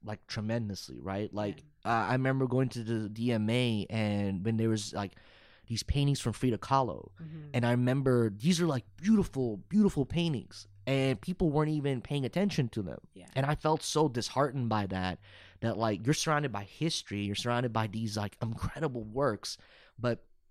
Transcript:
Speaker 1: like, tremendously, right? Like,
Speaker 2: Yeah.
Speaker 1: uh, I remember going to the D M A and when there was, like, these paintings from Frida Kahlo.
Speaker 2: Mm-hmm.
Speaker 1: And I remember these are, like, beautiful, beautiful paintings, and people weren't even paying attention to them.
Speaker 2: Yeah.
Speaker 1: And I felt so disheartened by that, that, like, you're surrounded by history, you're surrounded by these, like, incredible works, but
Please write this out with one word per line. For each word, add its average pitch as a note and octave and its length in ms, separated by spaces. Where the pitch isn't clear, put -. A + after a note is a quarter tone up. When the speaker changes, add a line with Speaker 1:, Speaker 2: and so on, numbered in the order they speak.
Speaker 1:
like, G#2+ 240
tremendously, G#2+ 760
right? G2 320
Like, G#2 280
Speaker 2:
Yeah. A2+ 80
Speaker 1:
uh, A2+ 180
I - 20
remember C3 360
going B2+ 220
to A#2+ 120
the A2 260
D A2+ 240
M G#2+ 160
A A#2 400
and G2+ 560
when A2+ 120
there A2+ 120
was, G#2+ 240
like, G2+ 220
these A#2 180
paintings C#3+ 340
from A2+ 140
Frida A#2 260
Kahlo. B2+ 520
Speaker 2:
Mm-hmm. D#3+ 320
Speaker 1:
And A#2+ 100
I A#2+ 80
remember B2 580
these D3 300
are, F3 60
like, C#3 180
beautiful, D3+ 600
beautiful F#3 380
paintings, D#3+ 600
and C3+ 340
people F3 300
weren't D3+ 200
even C#3 300
paying C#3+ 240
attention D#3 460
to G#2+ 120
them. C#2+ 160
Speaker 2:
Yeah. - 120
Speaker 1:
And C3+ 100
I D3 80
felt D#3 280
so D#3 260
disheartened B2+ 600
by G#2+ 180
that, F#2 340
that, A2 180
like, G#2+ 260
you're C#3 100
surrounded D3 380
by G2+ 120
history, G#2 580
you're G2+ 140
surrounded B2 360
by A2 140
these, G#2+ 300
like, G#2 260
incredible B2 600
works, A2 540
but A#2 260